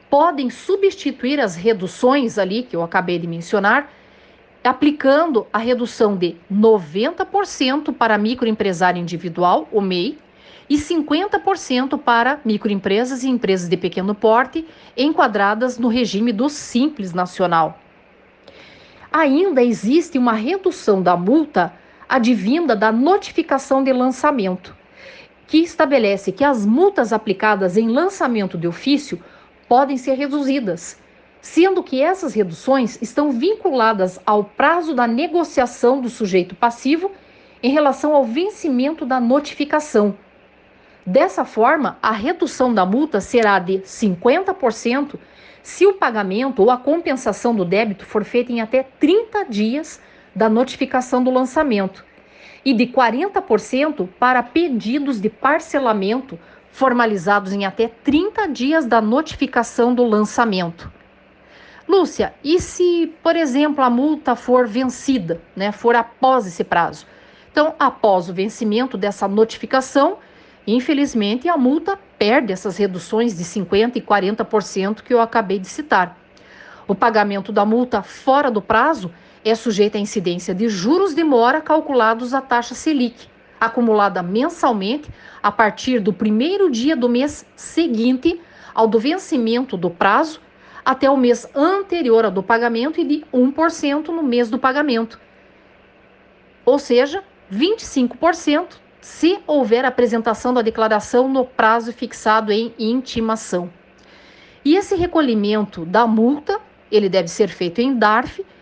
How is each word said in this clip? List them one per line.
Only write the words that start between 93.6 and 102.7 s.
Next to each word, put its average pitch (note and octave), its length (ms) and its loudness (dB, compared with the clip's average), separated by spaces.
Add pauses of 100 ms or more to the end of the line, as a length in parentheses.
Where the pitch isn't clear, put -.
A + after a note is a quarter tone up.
cento D4+ 420 -4
no E4 120 -4
mês A#3+ 260 0
do A3+ 80 -4
pagamento. B3+ 640 -2 (1400)
Ou C#4 160 4
seja, C#4+ 440 0 (260)
vinte D#4+ 320 -2
e - 40 -16
cinco B3 320 -2
por E4+ 160 2
cento E4 500 -2 (220)
se F4+ 400 0
houver B3+ 400 2
apresentação A#3+ 640 0
da B3 120 2
declaração A3 640 0
no C4 160 0
prazo A3+ 480 0
fixado A3 580 -2
em A3+ 280 -2